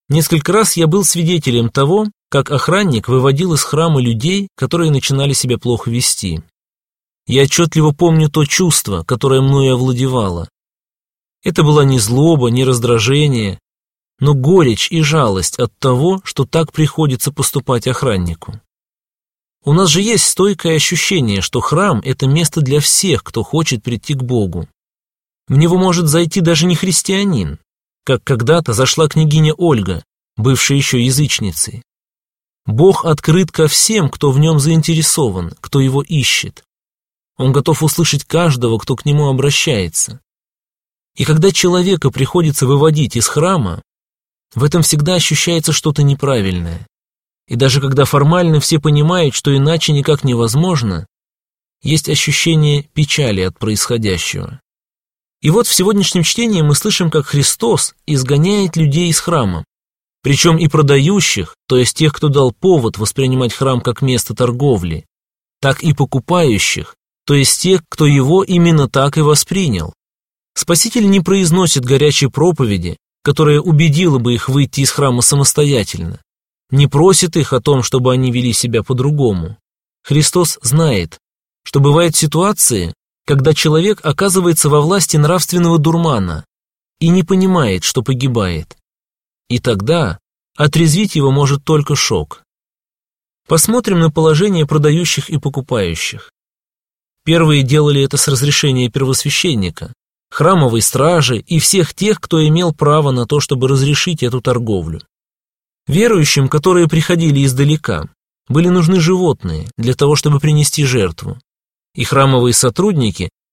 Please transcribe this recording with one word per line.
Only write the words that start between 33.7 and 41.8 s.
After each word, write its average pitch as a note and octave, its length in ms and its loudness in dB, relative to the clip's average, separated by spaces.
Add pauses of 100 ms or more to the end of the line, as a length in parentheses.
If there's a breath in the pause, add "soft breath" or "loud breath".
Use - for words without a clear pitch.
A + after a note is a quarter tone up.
кто - 220 -2
в C3 80 2
нём D#3 200 2
заинтересован, D3 1000 0
кто - 180 -4
его C3+ 220 0
ищет. - 640 -4 (720)
Он C3 160 2
готов C#3+ 300 0
услышать D3+ 420 0
каждого, B2+ 540 0
кто B2 180 -6
к - 80 -14
нему D3 240 2
обращается. C3 920 -2 (960)
И C3 100 -2
когда D#3+ 260 2
человека F3+ 580 0